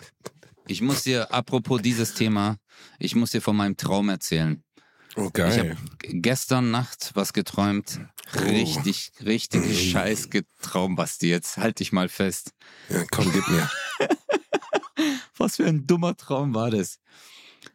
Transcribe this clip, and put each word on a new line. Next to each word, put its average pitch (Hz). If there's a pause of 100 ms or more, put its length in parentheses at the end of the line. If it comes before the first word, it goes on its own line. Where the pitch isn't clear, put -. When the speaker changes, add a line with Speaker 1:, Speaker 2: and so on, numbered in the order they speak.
(680)
Speaker 1:
ich 95
muss 135
dir, 123
apropos 127
dieses 117
Thema, 107 (420)
ich -
muss 117
dir 113
von 104
meinem 101
Traum 101
erzählen. 80 (540)
Speaker 2:
Oh, 101
geil. 90
Speaker 1:
Ich 107
hab -
g-, -
gestern 123
Nacht 120
was 98
geträumt. 101 (360)
Speaker 2:
Oh. -
Speaker 1:
Richtig, 107 (120)
richtig 107
Speaker 2:
Mm. -
Speaker 1:
scheiß 92
Getraum, 92
Basti. 82
Jetzt 85
halt 107
dich -
mal 92
fest. - (380)
Speaker 2:
Ja, -
komm, -
gib -
mir. - (300)
Speaker 1:
<laughs> - (1300)
Was 226
für -
ein 151
dummer 175
Traum 139
war 113
das? 104 (760)